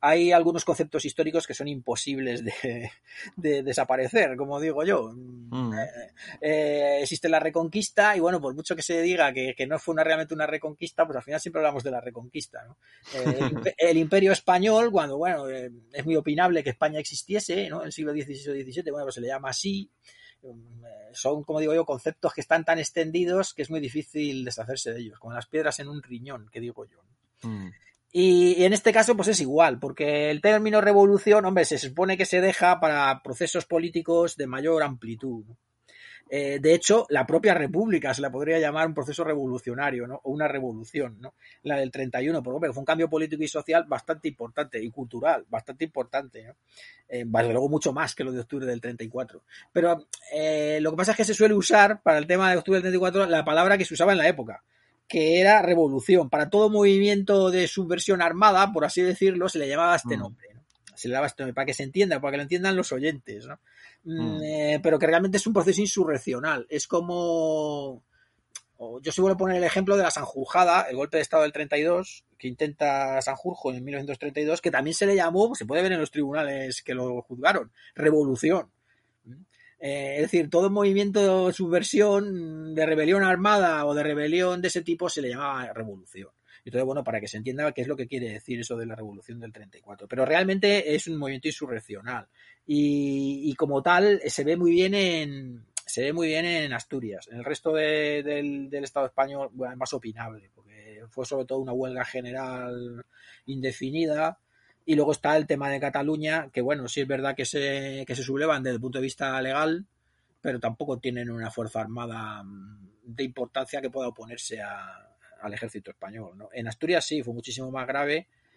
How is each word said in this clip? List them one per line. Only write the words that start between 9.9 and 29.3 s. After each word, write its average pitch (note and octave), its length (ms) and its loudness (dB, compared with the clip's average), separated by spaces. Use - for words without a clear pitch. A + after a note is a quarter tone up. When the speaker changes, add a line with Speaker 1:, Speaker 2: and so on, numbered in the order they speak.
Speaker 1:
una, D#3 100 0
realmente D#3+ 300 0
una D#3 140 -2
reconquista, D#3 580 -4
pues D3 120 -6
al A#2+ 60 -6
final D3+ 160 -6
siempre D#3+ 220 -6
hablamos C#3+ 220 0
de C3+ 80 -4
la B2 100 -4
Reconquista, A#2+ 640 -14
¿no? A#2 120 -20
Eh, B2+ 260 -2
el D3+ 120 0
impe-, F3 240 -4
Speaker 2:
<laughs> - 20 -12
Speaker 1:
el E3 200 4
Imperio F#3+ 360 4
Español, G#3+ 580 4
cuando, D3 260 0
bueno, D#3 320 -2
eh, B2+ 220 -8
es C3+ 100 -8
muy D#3+ 140 0
opinable D#3 460 2
que C#3 80 -2
España D#3 280 -2
existiese, F#3+ 720 -4
¿no? D#3+ 120 -8
En D#3+ 40 -10
el D3+ 80 -12
siglo D3+ 180 -6
dieciséis C#3+ 380 -8
o C#3+ 40 -6
diecisiete, C#3 380 -8
bueno, C#3+ 140 -6
pues C3 100 -8
se B2 60 -10
le A#2 60 -6
llama C3+ 240 -6
así. G3 380 -6
Eh, C3+ 40 -20
son, C#3+ 320 -4
como D#3 160 -4
digo D#3 140 2
yo, E3 120 2
conceptos D3+ 460 -4
que D3+ 100 -10
están D#3+ 220 0
tan E3 140 0
extendidos F3 800 -2
que D3+ 80 -8
es C3 80 -10
muy D#3+ 80 -6
difícil C#3+ 680 -6
deshacerse A#2 480 -8
de A#2 60 -10
ellos, A2 180 -14
como A#2 160 -16
las A#2+ 140 -12
piedras D3+ 320 -2
en C#3+ 80 -12
un D3 160 -12
riñón, A#2+ 480 -16
que A#2+ 80 -14
digo A#2 260 -12
yo. - 140 -20
Speaker 2:
Mm. G2+ 280 -10
Speaker 1:
Y, F3+ 500 6
y - 20 8
en F#3+ 100 6
este - 200 4
caso, A3 220 6
pues G3+ 140 0
es F3+ 120 2